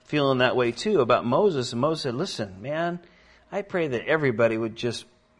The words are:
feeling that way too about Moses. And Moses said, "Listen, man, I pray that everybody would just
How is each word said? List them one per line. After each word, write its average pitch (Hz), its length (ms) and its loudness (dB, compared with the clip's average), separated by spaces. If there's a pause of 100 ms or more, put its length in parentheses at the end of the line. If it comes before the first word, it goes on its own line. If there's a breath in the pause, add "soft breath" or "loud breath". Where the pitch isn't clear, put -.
feeling 139 340 2
that 123 180 2
way 120 160 2
too 196 280 0
about 117 240 4
Moses. 139 480 0
And 117 80 -4
Moses 156 220 0
said, 127 120 -4
"Listen, 110 460 -8
man, 165 380 -6 (540 soft breath)
I 202 100 -4
pray 180 260 -2
that 117 180 -4
everybody 120 520 2
would 113 180 -4
just 117 280 -6 (360)